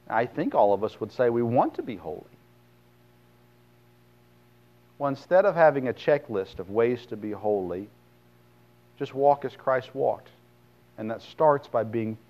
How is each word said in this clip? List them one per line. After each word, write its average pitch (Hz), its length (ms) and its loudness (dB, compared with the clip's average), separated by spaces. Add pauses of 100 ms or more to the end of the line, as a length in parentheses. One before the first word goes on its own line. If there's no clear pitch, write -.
I 113 160 0
think 151 300 -6
all 104 180 4
of 98 100 -2
us - 160 -8
would 107 120 -8
say 123 180 2
we 120 140 -2
want 139 320 0
to 349 80 -10
be 135 120 -10
holy. 80 280 -12 (2750)
Well, 143 120 -2
instead 180 360 2
of 196 100 2
having 143 320 4
a 113 60 -2
checklist 113 680 -2
of 92 120 -12
ways 117 360 2
to 123 80 -10
be 107 160 -8
holy, 98 560 -4 (1120)
just 135 160 -10
walk 139 300 4
as 123 100 -8
Christ 131 400 -2
walked. 131 320 -4 (720)
And 110 120 -8
that 113 120 -10
starts 147 460 0
by 117 160 0
being 110 340 -4 (120)